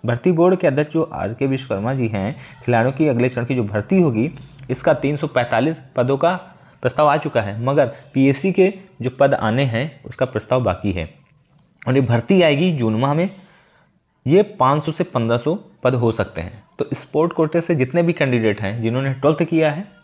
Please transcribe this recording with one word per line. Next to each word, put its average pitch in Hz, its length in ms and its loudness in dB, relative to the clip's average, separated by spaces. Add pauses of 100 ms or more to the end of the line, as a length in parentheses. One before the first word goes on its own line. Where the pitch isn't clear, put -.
भर्ती 120 280 0
बोर्ड 175 240 4
के 180 100 -2
अध्यक्ष 147 260 0
जो 160 120 0
आर 104 300 -6
के 139 120 -2
विश्वकर्मा 127 480 -4
जी 127 140 -2
हैं, 104 280 -4 (280)
खिलाड़ियों 120 280 2
की 143 160 0
अगले 123 200 0
चरण 120 160 -4
की 131 100 -4
जो 123 100 -2
भर्ती 107 360 0
होगी, 135 300 2 (400)
इसका 143 240 0
तीन 143 220 -2
सौ 156 100 -6
पैंतालीस 127 540 0 (160)
पदों 127 200 0
का 165 180 2 (480)
प्रस्ताव 151 260 2
आ 147 80 4
चुका 147 240 -2
है, 104 220 -6
मगर 139 240 2 (280)
पीएससी 139 380 2
के 190 200 4 (300)
जो 123 100 -2
पद 139 220 4
आने 117 300 0
हैं, 127 400 -4
उसका 127 220 -4
प्रस्ताव 127 360 -2
बाकी 98 300 -2
है। 82 160 -6 (760)
और 127 140 0
ये 139 60 4
भर्ती 120 400 2
आएगी 160 300 2
जून 113 240 0
माह 139 180 0
में। 175 140 0 (1000)
ये 175 160 4 (120)
पाँच 135 300 2
सौ - 80 -4
से 135 140 -4
पन्द्रह 117 320 0
सौ 160 200 -2 (260)
पद 127 100 2
हो 117 180 2
सकते 98 280 -6
हैं। 87 240 -14 (140)
तो 147 160 -4
स्पोर्ट 165 380 -2
कोटे 160 280 0
से 170 140 -2
जितने 131 280 0
भी 170 100 0
कैंडिडेट 113 480 0
हैं, 107 220 -4
जिन्होंने 127 320 -2
ट्वेल्थ 147 300 0
किया 160 260 2
है 175 160 -8 (180)